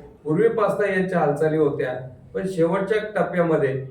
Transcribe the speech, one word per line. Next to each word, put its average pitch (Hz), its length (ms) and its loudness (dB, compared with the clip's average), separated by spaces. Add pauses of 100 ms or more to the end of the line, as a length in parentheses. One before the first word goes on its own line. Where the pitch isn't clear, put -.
(240)
पूर्वीपासून 202 640 2
यांच्या 185 300 0
हालचाली 156 380 2
होत्या, 139 360 0 (420)
पण 190 120 -4
शेवटच्या 190 520 0 (160)
टप्प्यामध्ये 160 760 0